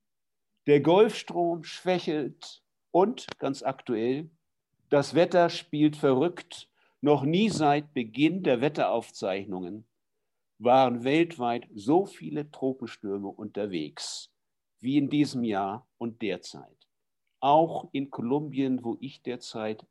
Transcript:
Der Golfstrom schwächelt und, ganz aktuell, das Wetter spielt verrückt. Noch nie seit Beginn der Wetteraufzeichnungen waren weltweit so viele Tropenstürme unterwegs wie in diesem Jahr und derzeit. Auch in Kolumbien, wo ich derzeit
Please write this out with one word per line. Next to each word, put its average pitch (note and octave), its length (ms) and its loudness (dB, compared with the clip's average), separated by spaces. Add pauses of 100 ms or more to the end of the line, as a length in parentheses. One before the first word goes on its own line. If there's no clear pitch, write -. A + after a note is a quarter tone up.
(680)
Der C#3+ 120 8
Golfstrom E3+ 840 2
schwächelt E3+ 960 -6 (300)
und, G3 340 2 (120)
ganz C3+ 240 -6
aktuell, C3 680 -4 (580)
das C#3 260 2
Wetter E3+ 360 4
spielt D3+ 460 0
verrückt. - 720 0 (300)
Noch C#3 240 4
nie F#3 260 2
seit D3 420 2
Beginn C#3 500 0
der B2+ 180 2
Wetteraufzeichnungen G2+ 1300 -4 (720)
waren A#2+ 460 2
weltweit C3 680 -2
so C#3+ 320 2
viele D3+ 440 -10
Tropenstürme A2 800 -6
unterwegs F#2+ 1040 -10 (480)
wie C3 160 -2
in C#3 140 0
diesem C3 340 0
Jahr G2+ 420 -4 (120)
und A#2 240 -10
derzeit. F2 640 -10 (520)
Auch D#3 520 2
in C#3 180 -4
Kolumbien, C3 720 -2
wo A2+ 180 -4
ich C3+ 220 -14
derzeit A2 680 -8